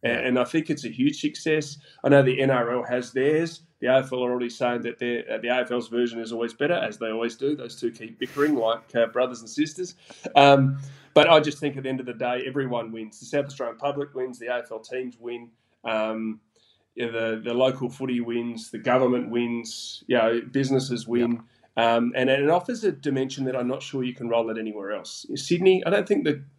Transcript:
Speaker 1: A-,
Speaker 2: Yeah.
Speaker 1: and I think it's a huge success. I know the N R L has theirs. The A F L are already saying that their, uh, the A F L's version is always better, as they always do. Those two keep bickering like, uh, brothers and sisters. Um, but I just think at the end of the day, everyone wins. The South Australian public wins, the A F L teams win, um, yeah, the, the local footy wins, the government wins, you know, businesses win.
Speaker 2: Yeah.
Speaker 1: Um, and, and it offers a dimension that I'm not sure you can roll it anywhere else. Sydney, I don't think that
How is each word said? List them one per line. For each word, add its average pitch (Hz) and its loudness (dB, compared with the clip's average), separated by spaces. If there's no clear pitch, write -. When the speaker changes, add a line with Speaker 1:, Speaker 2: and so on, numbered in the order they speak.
Speaker 1:
A-, 120 2
Speaker 2:
Yeah. 120 0
Speaker 1:
and 127 2
I 123 4
think 160 -2
it's 147 -4
a 113 -6
huge 127 -2
success. 156 -2
I 135 2
know 139 8
the 127 2
N 135 2
R 123 2
L 123 -2
has 123 -4
theirs. 156 0
The 123 -2
A 131 6
F 135 -2
L 127 -2
are 123 -2
already 123 -2
saying 120 -2
that 120 -8
their, 120 -2
uh, 113 -4
the 113 -6
A 123 0
F 120 -4
L's 120 -2
version 120 -2
is 113 -8
always 117 -4
better, 147 0
as 107 -4
they 113 -6
always 117 -4
do. 143 -4
Those 120 -14
two 117 -2
keep 113 -16
bickering 143 0
like, 113 -2
uh, 117 2
brothers 123 -2
and 113 -18
sisters. 160 -6
Um, 139 8
but 147 8
I 156 10
just 151 -2
think 147 -4
at 135 -12
the 131 -4
end 131 -4
of 120 -10
the 123 -8
day, 123 -2
everyone 123 -4
wins. 110 -12
The - -18
South - -2
Australian 120 -8
public 143 -4
wins, 127 -6
the 117 -10
A 123 -2
F 120 -10
L 113 -10
teams 123 -10
win, 117 -12
um, 110 -4
yeah, 120 -4
the, 113 -4
the 120 -4
local 131 0
footy 127 -4
wins, 117 -6
the 113 -10
government 123 2
wins, 117 -4
you 123 2
know, 117 2
businesses 135 -2
win. 117 0
Speaker 2:
Yeah. 117 4
Speaker 1:
Um, 120 2
and, 131 2
and 139 4
it 147 4
offers 214 0
a 185 2
dimension 135 -4
that 127 -4
I'm 123 -2
not 127 -4
sure 135 -6
you 123 -4
can 120 -8
roll 117 2
it 113 -4
anywhere 104 -6
else. - -10
Sydney, 180 2
I 170 0
don't 202 0
think 202 0
that 147 -2